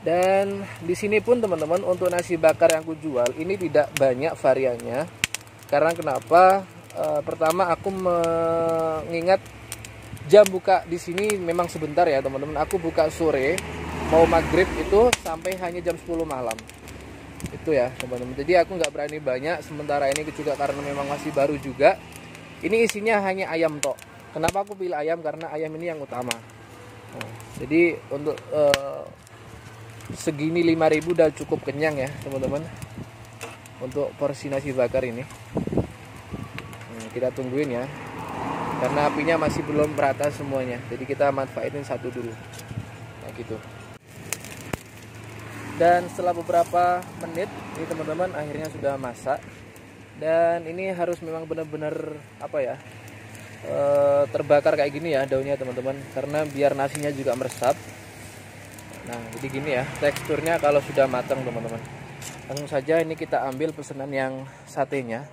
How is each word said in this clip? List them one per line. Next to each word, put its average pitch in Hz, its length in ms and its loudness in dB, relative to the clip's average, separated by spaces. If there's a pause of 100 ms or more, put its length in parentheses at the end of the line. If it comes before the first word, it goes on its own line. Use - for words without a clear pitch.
Dan 196 560 4 (240)
di 180 80 0
sini 208 240 2
pun, 233 240 4
teman-teman, 170 400 2
untuk 180 320 2
nasi 175 240 0
bakar 160 320 6
yang 156 160 0
aku 160 80 -6
jual 147 320 0 (160)
ini 190 160 -2
tidak 147 400 2
banyak 135 400 2
variannya. 131 720 0 (560)
Karena 156 320 2
kenapa? 170 640 6 (320)
Eh, 156 320 0
pertama, 165 480 2
aku 190 160 -2
mengingat 165 1500 2 (880)
jam 202 160 12
buka 185 400 2
di 170 160 -4
sini 196 400 -2
memang 170 240 0
sebentar 160 400 0
ya, 139 160 2
teman-teman. 139 400 -4
Aku 170 160 0
buka 165 320 2
sore, 151 480 2 (560)
mau 165 160 10
maghrib 165 480 6
itu 202 320 6 (160)
sampai 180 320 -4
hanya 180 240 -4
jam 165 160 0
sepuluh 165 240 -4
malam. 127 320 -2 (960)
Itu - 240 -2
ya, 127 240 4
teman-teman. 123 400 -6
Jadi 170 240 6
aku 180 160 0
nggak 156 160 -2
berani 147 240 -6
banyak 147 480 -2
sementara 147 480 -2
ini 147 80 0 (160)
juga 147 160 -2
karena 143 320 -2
memang 139 240 -4
masih 143 240 -4
baru 143 240 2
juga. 135 400 4 (640)
Ini 226 240 4
isinya 208 400 2
hanya 190 240 -2
ayam 156 320 0
tok. 135 160 -2 (400)
Kenapa 165 240 0
aku 202 160 -8
pilih 180 160 -4
ayam? 156 320 0
Karena 151 240 -6
ayam 156 320 -6
ini 170 80 -6
yang 156 80 -6
utama. 123 400 -6 (800)
Nah, 113 120 -10 (280)
jadi 156 400 4 (160)
untuk, 147 240 -4 (160)
eh, 143 720 2 (800)
segini 160 560 0
lima 165 240 6
ribu 156 320 4
udah 156 160 6
cukup 151 320 -4
kenyang 147 320 0
ya, 131 80 0 (160)
teman-teman. 135 400 -2 (1200)
Untuk 131 400 -4
porsi 139 320 -2
nasi 139 160 -2
bakar 127 320 2
ini. 123 240 -4
Nah, - 1800 -8
kita 127 240 -2
tungguin 131 400 -2
ya. 127 160 -4 (960)
Karena 147 240 2
apinya 156 320 2
masih 151 240 0
belum 151 320 2
merata 143 320 2
semuanya. 135 480 -4 (160)
Jadi 127 160 -8
kita 143 240 2
manfaatin 135 480 -4
satu 123 320 -6
dulu. 120 160 -6
Nah, - 1040 -12
gitu. 113 240 -8 (2250)
Dan 175 320 6
setelah 175 240 0
beberapa 175 640 2 (240)
menit, 170 240 -4 (320)
ini 165 80 -4
teman-teman 160 480 -2
akhirnya 151 320 -6
sudah 139 320 -2
masak. 131 400 -4 (800)
Dan 165 480 2
ini 185 240 -4
harus 175 320 0
memang 160 240 -8
benar-benar, 156 640 -4 (320)
apa 147 160 -2
ya, 131 160 -2 (880)
eh, 143 640 4
terbakar 147 480 4
kayak 147 160 2
gini 156 240 0
ya 135 80 2
daunnya, 135 320 0
teman-teman. 131 400 -4 (160)
Karena 147 320 -2
biar 139 320 2
nasinya 147 320 -2
juga 135 240 -2
meresap. 123 400 0 (1300)
Nah, 117 160 -10 (160)
jadi 135 100 -8
gini 135 300 -4
ya, 131 80 0 (160)
teksturnya 151 560 0
kalau 147 240 6
sudah 139 240 4
matang, 131 400 -2
teman-teman. 113 320 -6 (720)
Langsung 139 200 -6
saja 151 320 2
ini 160 120 -2
kita 147 320 -2
ambil 135 240 -2
pesanan 143 400 -10
yang 135 360 -2 (200)
satenya. 135 680 -4